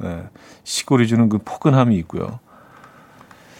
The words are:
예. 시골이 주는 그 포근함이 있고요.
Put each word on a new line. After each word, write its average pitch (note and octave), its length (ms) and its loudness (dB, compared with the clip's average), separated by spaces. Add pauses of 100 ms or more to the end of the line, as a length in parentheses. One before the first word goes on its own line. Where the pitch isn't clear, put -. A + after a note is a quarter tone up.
예. E2+ 200 -10 (420)
시골이 B2 420 0
주는 A2+ 220 4
그 G#2+ 80 0
포근함이 B2+ 600 2
있고요. F2+ 420 -8 (1200)